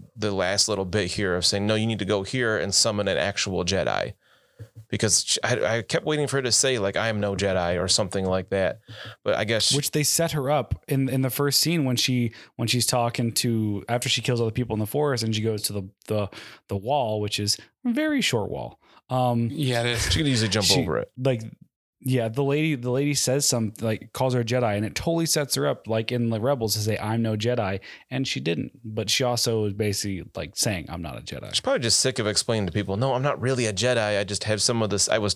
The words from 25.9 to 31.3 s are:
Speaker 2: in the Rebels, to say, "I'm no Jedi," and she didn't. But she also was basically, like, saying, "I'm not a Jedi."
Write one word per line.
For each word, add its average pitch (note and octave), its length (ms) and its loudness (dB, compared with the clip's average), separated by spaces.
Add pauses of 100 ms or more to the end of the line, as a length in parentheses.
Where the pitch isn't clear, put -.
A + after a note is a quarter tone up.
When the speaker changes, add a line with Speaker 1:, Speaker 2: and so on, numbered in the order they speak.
Speaker 2:
in A#2 200 0
the A2+ 100 0
Rebels, A#2 320 0
to G#2 80 0
say, G#2+ 160 0
"I'm A2+ 240 -2
no A2 160 0
Jedi," G#2+ 440 0 (300)
and C3 160 -2
she - 140 -4
didn't. D3 320 -4 (100)
But A2 280 -4
she - 120 2
also A#2+ 420 0
was G2+ 100 -2
basically, G2+ 500 -2 (100)
like, E2+ 220 -8
saying, F#2+ 320 -2
"I'm E2+ 140 -8
not C2+ 160 -10
a - 20 -12
Jedi." - 300 -12